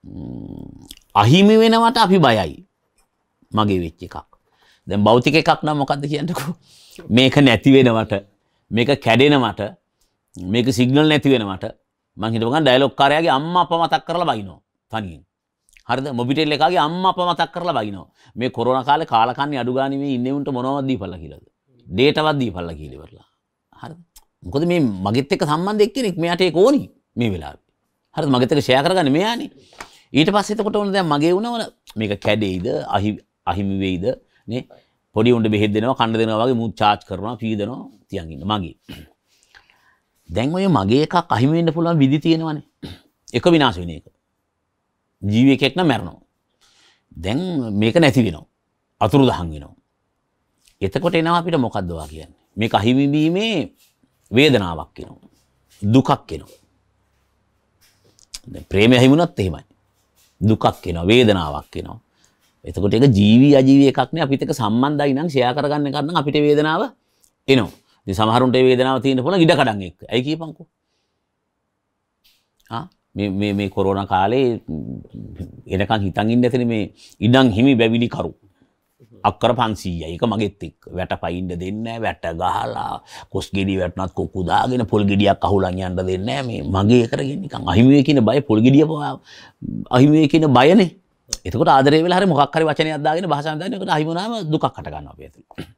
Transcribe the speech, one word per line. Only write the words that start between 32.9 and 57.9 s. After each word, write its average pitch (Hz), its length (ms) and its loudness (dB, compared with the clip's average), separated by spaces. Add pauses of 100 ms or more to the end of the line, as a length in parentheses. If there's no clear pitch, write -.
අහිමි 98 360 -4
වෙයිද? 92 260 -4 (440)
නේ? 120 140 -8 (540)
පොඩි 117 160 4
උණ්ඩ 113 180 2
බෙහෙත් 104 220 0
දෙනවා, 113 260 -2
කන්න 113 200 -2
දෙනවා 113 280 0
වගේ 131 80 0
මුත් 113 220 -4
චාර්ජ් 104 280 0
කරනවා, 101 320 -10
පීදනවා, 110 460 -8 (220)
තියන් 85 260 -12
ඉන්න 76 160 -14
මගේ. 98 280 -4 (1500)
දැන් 117 260 -4
ඔය 190 140 -2
මගේ 120 340 2
එකක් 156 120 -4 (140)
අහිමි 123 260 2
වෙන්න 165 180 0
පුළුවන් 170 260 -2
විදි 139 200 2
තියෙනවනේ. 160 460 -2 (640)
එක 120 160 -4
විනාශ 143 340 2
වෙන 87 120 -10
එක. 78 160 -14 (1160)
ජීවියෙක් 127 540 2
නම් 180 100 0
මැරෙනවා. 107 340 -4 (960)
දැන් 98 240 -4 (320)
මේක 110 240 0
නැති 135 280 4
වෙනවා. 80 220 -6 (540)
අතුරු 135 260 2
දහන් 90 240 -2
වෙනවා. 73 240 -16 (1080)
එතකොට 143 320 -2
එනවා 165 240 2
අපිට 165 200 -2
මොකද්ද 101 320 -4
වා 78 180 -12
කියන්නේ? 78 300 -20 (140)
මේක 104 220 -4
අහිමි 123 320 2
වීමේ 170 500 0 (760)
වේදනාවක් 104 680 0
එනවා. - 300 -20 (540)
දුකක් 127 500 0
එනවා. - 260 -16 (1900)